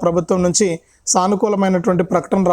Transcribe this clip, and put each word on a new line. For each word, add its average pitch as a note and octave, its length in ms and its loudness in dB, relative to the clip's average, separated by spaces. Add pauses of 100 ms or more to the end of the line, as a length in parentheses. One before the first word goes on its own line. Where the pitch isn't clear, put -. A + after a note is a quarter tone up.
ప్రభుత్వం F3 420 0
నుంచి F3+ 220 0 (460)
సానుకూలమైనటువంటి F#3+ 920 0
ప్రకటన F3+ 500 0